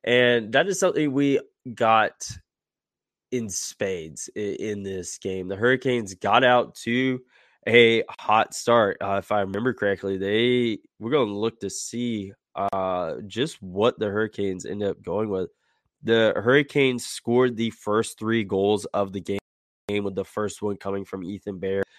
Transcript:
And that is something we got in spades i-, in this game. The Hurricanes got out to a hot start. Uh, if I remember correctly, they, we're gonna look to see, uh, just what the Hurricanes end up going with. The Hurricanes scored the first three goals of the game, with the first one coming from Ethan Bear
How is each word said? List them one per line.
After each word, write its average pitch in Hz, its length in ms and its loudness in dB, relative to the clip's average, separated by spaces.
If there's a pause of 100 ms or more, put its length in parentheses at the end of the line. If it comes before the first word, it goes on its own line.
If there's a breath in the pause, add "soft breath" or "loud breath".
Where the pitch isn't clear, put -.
And 120 480 2
that 147 160 2
is 190 120 -4
something 156 340 0
we 139 260 2 (340)
got 110 540 2 (1040)
in 117 180 -4
spades 90 880 -6
i-, - 40 -6
in 101 440 -4
this 95 360 -8
game. 95 280 -6
The 98 80 -6
Hurricanes 120 600 0
got 110 280 2
out 123 400 2
to 127 380 -2 (440 soft breath)
a 113 380 8 (160)
hot 107 340 2
start. 113 480 2
Uh, 98 180 -2
if - 120 -6
I 104 100 2
remember 101 320 -2
correctly, 98 440 -2
they, 113 640 0 (200)
we're 110 120 -6
gonna 127 200 2
look 104 300 -4
to 190 80 -6
see, 113 640 -6 (220)
uh, 92 600 -2 (100)
just 113 340 -6
what 101 380 0
the 107 80 -2
Hurricanes 101 580 -4
end 101 160 -8
up 98 220 -4
going 104 260 -4
with. 95 220 -4 (500)
The 113 340 4
Hurricanes 131 680 2
scored 123 520 0
the 113 140 -2
first 107 460 -2
three 113 280 0
goals 98 400 2
of 98 260 -2
the 98 80 -6
game, - 840 -8
with 98 120 -6
the 95 100 -4
first - 360 -8
one 104 160 -4
coming 98 260 -6
from 95 200 -10
Ethan 95 360 -10
Bear 98 240 -2 (160 soft breath)